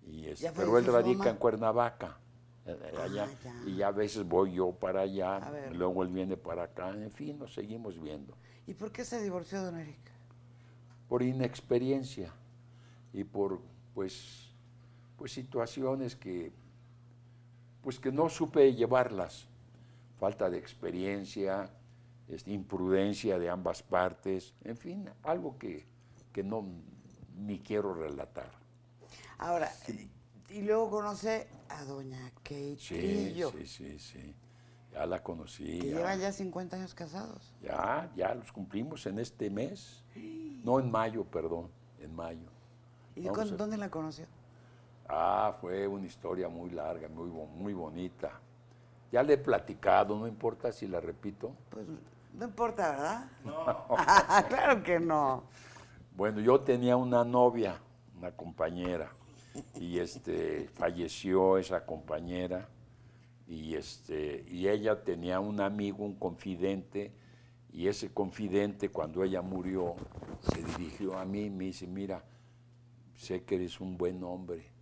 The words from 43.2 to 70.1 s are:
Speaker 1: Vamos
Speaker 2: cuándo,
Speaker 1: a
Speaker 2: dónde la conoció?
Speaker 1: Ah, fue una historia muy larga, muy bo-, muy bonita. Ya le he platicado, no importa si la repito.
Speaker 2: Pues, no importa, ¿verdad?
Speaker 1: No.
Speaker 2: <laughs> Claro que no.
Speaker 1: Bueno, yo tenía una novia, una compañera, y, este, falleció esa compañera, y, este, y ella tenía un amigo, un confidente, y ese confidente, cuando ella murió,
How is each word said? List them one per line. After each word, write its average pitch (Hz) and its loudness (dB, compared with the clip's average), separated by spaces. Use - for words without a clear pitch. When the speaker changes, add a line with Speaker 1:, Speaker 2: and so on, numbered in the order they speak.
Speaker 1:
Vamos 190 -2
Speaker 2:
cuándo, 214 -2
Speaker 1:
a 180 -6
Speaker 2:
dónde 214 -2
la 202 -4
conoció? 156 -6
Speaker 1:
Ah, 95 2
fue 95 -2
una 98 -4
historia 90 -4
muy 85 -8
larga, 80 -6
muy 80 -8
bo-, 80 -8
muy 82 -8
bonita. 85 -6
Ya 120 4
le 147 8
he - 4
platicado, 101 4
no 110 -4
importa 113 -2
si - -8
la 90 -2
repito. 98 -8
Speaker 2:
Pues, 107 -12
no 220 -8
importa, 220 0
¿verdad? 170 -2
Speaker 1:
No. 139 0
Speaker 2:
<laughs> 190 10
Claro 254 6
que 175 4
no. 151 4
Speaker 1:
Bueno, 107 2
yo 127 10
tenía 123 6
una 123 6
novia, 120 6
una 87 -8
compañera, 85 -2
y, 87 -2
este, 82 -2
falleció 92 4
esa 90 0
compañera, 87 -4
y, 78 -6
este, 76 -6
y 90 0
ella 107 2
tenía 90 0
un 104 -2
amigo, 101 0
un 101 -4
confidente, 95 -4
y 85 -2
ese 101 -2
confidente, 101 0
cuando 80 0
ella 92 0
murió, 92 -2